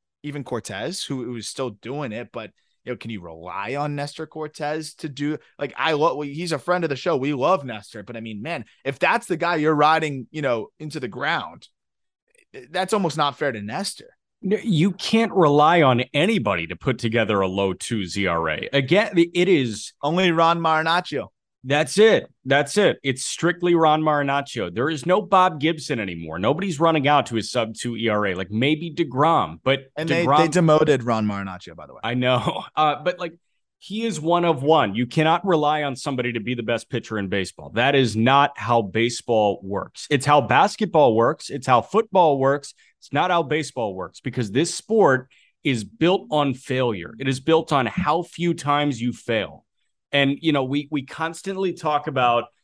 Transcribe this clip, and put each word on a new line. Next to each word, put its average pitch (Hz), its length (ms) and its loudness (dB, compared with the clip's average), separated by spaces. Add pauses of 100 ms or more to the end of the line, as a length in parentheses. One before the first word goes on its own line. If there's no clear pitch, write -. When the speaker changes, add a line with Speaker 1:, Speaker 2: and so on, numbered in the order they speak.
(240)
Speaker 1:
even 143 200 -10
Cortez, 117 600 -8
who, 131 200 -8
who 123 80 -8
was 113 160 -10
still 131 220 -8
doing 123 420 -10
it, 117 200 -10
but, 107 180 -12 (340)
you 127 80 -8
know, 113 40 -6
can 113 140 -14
you 101 120 -10
rely 87 540 -10
on 147 180 -4
Nestor 143 320 -10
Cortez 156 720 -8
to 160 120 -10
do, 143 300 -4 (200)
like, 143 200 -6
I 147 140 0
lo-, 147 240 2
well, 147 120 -8
he's 160 240 -6
a 143 60 -4
friend 175 260 -2
of 151 60 -2
the 135 60 -4
show. 160 200 -2
We 139 160 -2
love 147 320 0
Nestor, 107 380 -12
but 113 140 -14
I 110 40 -10
mean, 110 220 -10
man, 147 240 -8 (180)
if 131 140 -4
that's 196 280 2
the 175 100 -4
guy 170 200 -2
you're 156 180 2
riding, 147 560 2
you 151 120 -8
know, 120 260 -2 (100)
into 151 220 -10
the 127 80 -6
ground, 120 600 -6 (1000)
that's 185 220 -2
almost 190 240 0
not 147 220 0
fair 143 140 -2
to 107 100 -8
Nestor. 135 540 -10 (240)
Speaker 2:
No, 196 220 0
you 180 300 2
can't 226 400 0
rely 156 500 6
on 127 200 4 (120)
anybody 135 540 0
to 87 80 -8
put - 240 -4
together 110 400 0
a 95 80 2
low 95 240 0
twos 95 440 -6
E 98 120 0
R 82 200 0
A. - 240 -4
Again, 143 440 2
it 175 320 2
is 127 520 0
Speaker 1:
Only 175 300 2
Ron 165 300 2
Marinaccio. 160 720 -2 (340)
Speaker 2:
That's 151 340 0
it. 208 300 6 (160)
That's 135 340 2
it. 180 240 4
It's 135 220 -4
strictly 175 500 0
Ron 156 260 4
Marinaccio. 139 720 -2
There 127 180 -2
is 147 140 -6
no 180 160 2
Bob 185 380 2
Gibson 147 400 -2
anymore. 85 400 -6
Nobody's 151 400 0
running 156 300 2
out 143 180 4
to 120 80 -10
his 107 160 -4
sub 113 240 -2
two 120 220 -6
E 113 100 -2
R 104 220 2
A, 90 80 -2
like, 95 160 -6
maybe 147 420 -2
DeGrom, 135 680 0
but 135 320 -2
Speaker 1:
And 160 120 -6
they, 165 160 0
Speaker 2:
DeGrom 147 140 4
Speaker 1:
they 165 80 6
demoted 151 560 4
Ron 113 240 0
Marinaccio, 95 480 -8
by 78 140 -18
the 65 60 -20
way. - 100 -18
Speaker 2:
I 117 100 -4
know. 123 560 0
<laughs> - 60 -8
Uh, 151 260 0
but, 180 160 -2
like, 170 140 -8 (480)
he 220 260 -6
is 165 140 -4
one 170 240 2
of 156 180 2
one. 139 320 4
You 120 120 -2
cannot 165 380 2
rely 151 380 2
on 135 140 -4
somebody 127 380 -4
to 117 60 -4
be 120 140 -4
the 117 80 -6
best 113 260 -4
pitcher 113 300 -6
in 98 100 -4
baseball. 90 420 -4
That 127 260 2
is 120 180 4
not 135 420 4
how 117 260 0
baseball 110 800 0
works. 95 480 -8
It's 131 160 0
how 147 140 6
basketball 143 760 4
works. 127 340 0
It's 131 160 -8
how 123 160 4
football 180 560 2
works. 135 340 0 (260)
It's - 140 -16
not 160 180 0
how 170 140 2
baseball 131 500 -4
works, 90 260 -12
because 117 300 -4
this 147 240 0
sport 147 540 2 (340)
is 117 220 -2
built 175 480 0
on 143 220 0
failure. 117 640 -4
It 135 80 -2
is 135 100 0
built 160 340 2
on 135 140 2
how 165 360 -2
few 170 320 -2
times 147 460 -2
you 120 120 -2
fail. 101 520 -4 (460)
And, 139 300 2
you 160 100 0
know, 143 140 2
we, 143 260 -4
we 143 140 -4
constantly 170 680 -6
talk 151 340 -4
about 123 380 2 (180)